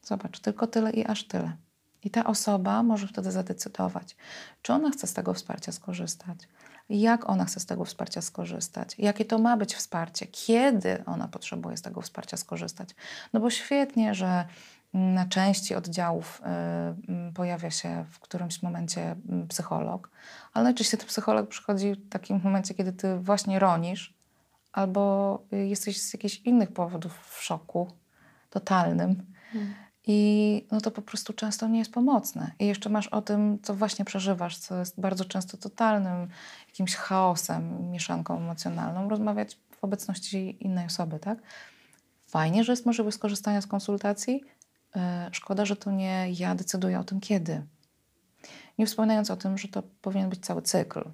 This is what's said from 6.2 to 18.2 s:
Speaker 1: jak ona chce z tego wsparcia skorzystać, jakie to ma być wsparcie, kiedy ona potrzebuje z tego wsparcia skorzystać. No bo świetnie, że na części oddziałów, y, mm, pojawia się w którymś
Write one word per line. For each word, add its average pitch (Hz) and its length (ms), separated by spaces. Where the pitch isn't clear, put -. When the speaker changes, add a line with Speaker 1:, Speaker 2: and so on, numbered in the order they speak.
Speaker 1:
jak 226 400
ona 185 160
chce 185 140
z 185 60
tego 180 200
wsparcia - 360
skorzystać, 175 760
jakie 208 280
to 226 120
ma 233 200
być 202 180
wsparcie, - 520
kiedy 208 800
ona 170 220
potrzebuje - 500
z - 40
tego - 200
wsparcia - 360
skorzystać. 170 520
No 220 60
bo 226 100
świetnie, 240 680
że 180 300
na 185 320
części 190 500
oddziałów, 170 680
y, - 20
mm, 175 220
pojawia 175 380
się 170 400
w - 80
którymś 175 440